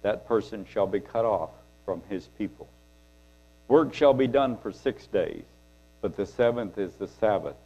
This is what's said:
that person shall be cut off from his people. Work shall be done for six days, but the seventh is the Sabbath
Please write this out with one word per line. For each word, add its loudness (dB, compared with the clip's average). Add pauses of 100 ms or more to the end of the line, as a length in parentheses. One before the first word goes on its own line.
that -2
person -2
shall 0
be -2
cut -4
off 0 (340)
from -6
his -8 (120)
people. -8 (1000)
Work 6
shall 6
be 2
done 2
for -10
six -6
days, -4 (560)
but -6
the -4
seventh -2
is -6
the -8
Sabbath -2